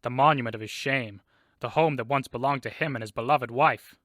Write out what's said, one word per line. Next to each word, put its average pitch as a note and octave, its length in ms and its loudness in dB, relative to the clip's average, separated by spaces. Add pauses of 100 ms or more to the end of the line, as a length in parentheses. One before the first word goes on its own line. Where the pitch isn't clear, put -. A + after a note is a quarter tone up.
The - 80 -6
monument B2+ 460 4
of G#2+ 60 -8
his G#2+ 100 -10
shame. A#2+ 500 -4 (380)
The A#2+ 100 -6
home D3+ 280 2
that A#2 100 -4
once C3+ 200 0
belonged C3+ 360 -2
to A#2 60 -8
him D3 260 -4
and A2+ 80 -6
his G#2+ 80 -10
beloved B2 400 0
wife. B2+ 540 0